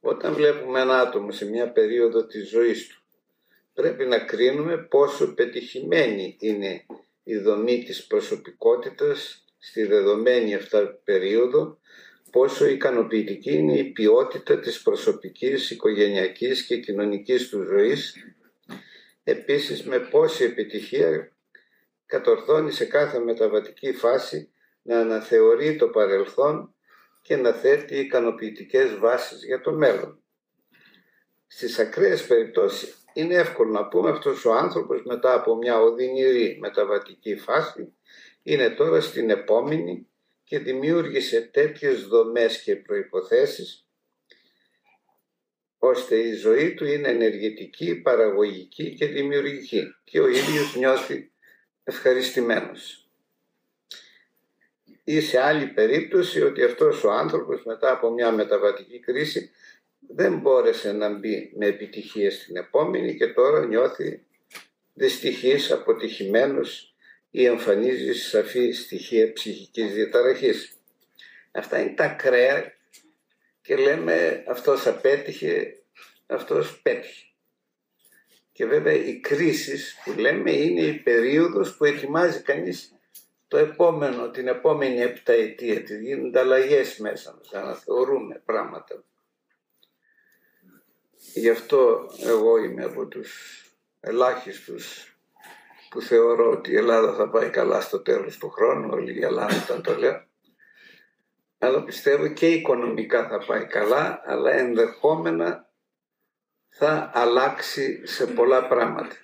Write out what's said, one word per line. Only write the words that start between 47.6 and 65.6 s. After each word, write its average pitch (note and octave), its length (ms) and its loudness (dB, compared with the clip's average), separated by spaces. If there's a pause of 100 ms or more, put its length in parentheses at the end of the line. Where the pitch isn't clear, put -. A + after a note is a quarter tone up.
παραγωγική G#2 1000 0
και D3+ 120 -4
δημιουργική C#3+ 960 -4
και - 160 -4
ο - 80 4
ίδιος C#3 480 0
νιώθει C3 560 -2 (520)
ευχαριστημένος». B2+ 1120 -2 (2000)
Ή D3+ 180 0
σε B2+ 200 2
άλλη D3 260 2
περίπτωση D#3 760 2
ότι - 220 2
αυτός - 400 2
ο G#2 80 4
άνθρωπος C3 520 -2
μετά A#2 280 -2
από A#2+ 180 0
μια A#2+ 220 0
μεταβατική G#2 680 0
κρίση B2+ 520 -6 (560)
δεν F3 300 0
μπόρεσε A#2 540 2
να G#2 180 -4
μπει G2+ 480 -6
με G#2 80 -2
επιτυχία G2+ 640 -4
στην - 240 -14
επόμενη D3+ 600 -2
και A2+ 120 0
τώρα C3+ 380 2
νιώθει A#2 580 -2 (720)
δυστυχής, C3 800 -2